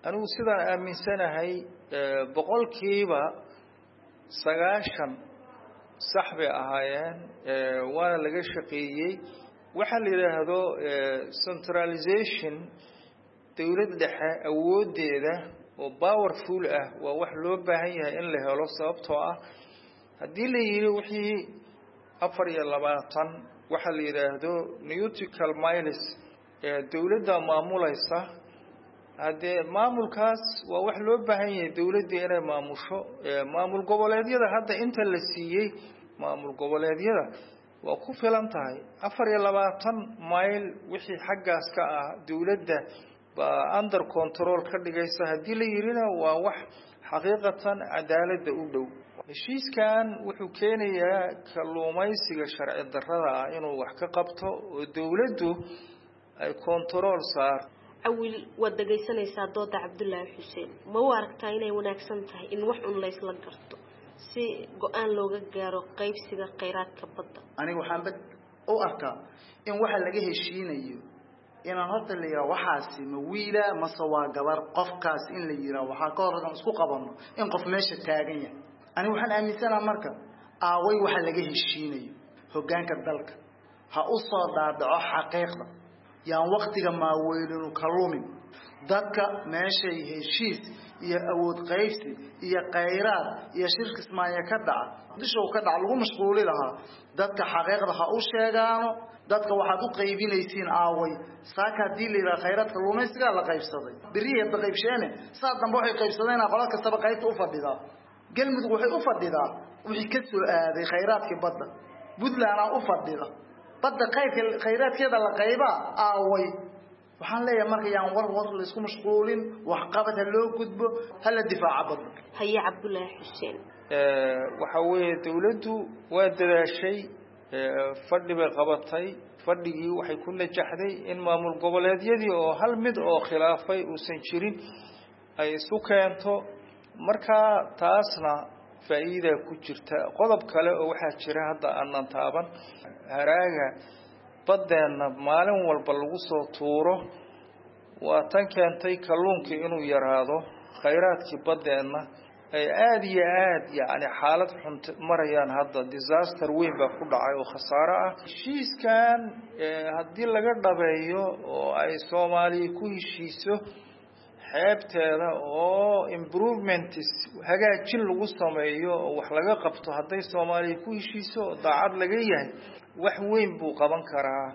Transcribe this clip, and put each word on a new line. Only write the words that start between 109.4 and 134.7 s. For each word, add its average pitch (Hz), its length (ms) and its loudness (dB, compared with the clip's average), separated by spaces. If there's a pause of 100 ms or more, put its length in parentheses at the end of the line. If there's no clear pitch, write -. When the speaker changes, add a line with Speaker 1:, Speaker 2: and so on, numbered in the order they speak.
Speaker 3:
wixii 214 260 -4
ka 262 120 0
soo 202 260 0
aaday 165 380 2
kheyraadkii 185 560 2
badda. 170 260 -2 (480)
Puntland 226 440 2
aa 208 120 4
u 247 100 2
fadhida. 160 460 0 (500)
Badda 269 300 2
qaybka 262 340 2 (180)
kheyraadkeeda 254 600 2
la 214 140 4
qaybaa 220 420 4 (220)
aaway. 196 500 4 (680)
Waxaan 233 300 -4
leeyahay 220 260 4
marka 214 180 2
yaan 190 240 2
war 208 160 2
war 208 200 0
la 190 140 -4
isku 185 180 -6
mashquulin, 214 600 2 (200)
wax - 280 -2
qabad 214 280 0
ha 196 80 2
loo 220 260 2
gudbo, 226 360 -2 (300)
ha - 140 0
la 226 120 2
difaaco 160 440 2
badda. 151 220 -4 (220)
Speaker 2:
Haye 214 300 0
Cabdullaahi 185 560 -4
Xuseen. - 400 -10 (300)
Speaker 1:
Eh, 135 560 2 (120)
waxa 156 260 0
weeye 175 360 4
dawladdu 208 580 0 (320)
waa 190 220 4
dadaashay, 175 720 4 (480)
eh, 135 560 -2
fadhi 175 320 0
bay 165 160 4
qabatay, 151 560 0 (320)
fadhigii 170 520 -2
waxay 156 260 -2
ku 180 140 -10
najaxday 180 640 -2 (140)
in 180 120 -4
maamul 170 400 2
goboleedyadii 190 760 2
oo 160 220 2
hal 220 220 2
mid 233 220 0
oo 165 220 4
khilaafay 165 640 2
uusan 160 400 -8
jirin 196 340 -2 (800)